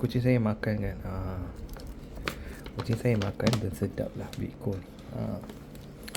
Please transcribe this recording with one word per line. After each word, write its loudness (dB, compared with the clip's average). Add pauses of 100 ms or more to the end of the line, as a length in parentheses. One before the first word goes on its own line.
kucing 4
saya 8
makan 2
kan. 0
Ah. -2 (1400)
Kucing 2
saya 4
makan 4
dan 0
sedap 0
lah -6 (120)
Bitcoin. -2 (320)
Ah. -2 (800)